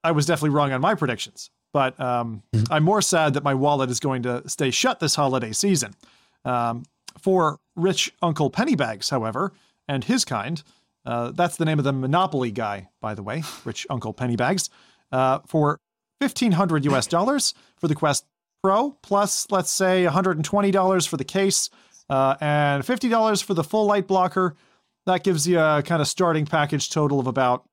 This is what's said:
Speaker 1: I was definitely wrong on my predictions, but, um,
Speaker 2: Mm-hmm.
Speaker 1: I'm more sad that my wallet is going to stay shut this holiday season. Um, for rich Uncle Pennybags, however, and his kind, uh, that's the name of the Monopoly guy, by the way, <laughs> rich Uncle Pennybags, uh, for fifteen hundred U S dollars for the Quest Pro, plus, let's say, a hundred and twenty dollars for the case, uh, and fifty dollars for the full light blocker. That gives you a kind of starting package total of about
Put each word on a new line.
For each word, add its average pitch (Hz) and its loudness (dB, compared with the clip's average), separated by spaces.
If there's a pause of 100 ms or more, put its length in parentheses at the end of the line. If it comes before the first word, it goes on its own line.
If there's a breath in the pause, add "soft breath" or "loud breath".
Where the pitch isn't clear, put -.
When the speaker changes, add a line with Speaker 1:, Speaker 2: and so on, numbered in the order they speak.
Speaker 1:
I 165 2
was 147 2
definitely 151 0
wrong 143 2
on 127 -2
my 196 2
predictions, 123 -6 (220)
but, 131 0
um, 120 -4 (120)
Speaker 2:
Mm-hmm. 110 0
Speaker 1:
I'm 156 2
more 196 4
sad 156 2
that 147 -2
my 143 0
wallet 135 0
is 120 -4
going 131 -4
to 123 -6
stay 139 -2
shut - 0
this 156 0
holiday 127 0
season. 147 0 (500 soft breath)
Um, 120 -2 (340)
for 170 2 (160)
rich 180 0 (100)
Uncle 156 0
Pennybags, 143 -2
however, 127 -2 (360 soft breath)
and - -4
his 247 0
kind, 127 -6 (420 soft breath)
uh, 120 -4
that's 175 -2
the 170 -2
name 156 2
of 139 0
the 139 0
Monopoly 135 0
guy, 101 -6 (120)
by 107 -6
the 101 -12
way, 127 -6 (120)
<laughs> - -20
rich - -10
Uncle 113 -6
Pennybags, 123 -2 (420 soft breath)
uh, 131 2
for 151 0 (400)
fifteen 247 2
hundred 160 2
U 143 2
S 127 2
dollars 226 0 (220 soft breath)
for 170 -4
the 151 2
Quest 143 0 (380)
Pro, 214 2 (120)
plus, 202 0
let's 185 0
say, 185 2
a 170 2
hundred 180 2
and 156 -2
twenty 202 2
dollars 185 2
for 156 -4
the 131 -4
case, - 0 (380 soft breath)
uh, 135 2
and 147 0
fifty 247 -2
dollars 220 2
for 196 -2
the 160 0
full 214 0
light 202 2
blocker. 185 0 (520 soft breath)
That 185 0
gives 160 0
you 175 4
a 151 4
kind 165 0
of 139 0
starting 160 0
package 147 -2
total 143 0
of 123 -2
about 123 0